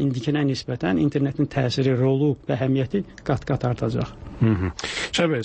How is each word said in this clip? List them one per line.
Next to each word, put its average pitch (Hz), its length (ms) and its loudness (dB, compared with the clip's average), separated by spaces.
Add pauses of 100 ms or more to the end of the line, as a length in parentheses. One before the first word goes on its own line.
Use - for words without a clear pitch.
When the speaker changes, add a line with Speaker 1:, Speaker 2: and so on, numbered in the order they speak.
Speaker 1:
indikinə 143 420 0
nisbətən 139 560 -2
internetin 143 480 0
təsiri, 131 480 2
rolu 135 380 2 (100)
və 143 140 -2
əhəmiyyəti 135 440 0 (220)
qat-qat 131 480 0
artacaq. 117 400 -2 (240)
Speaker 2:
Hı 113 240 4
hı. 92 100 -2 (400)
Şahin 170 220 2
bəy, 117 120 -2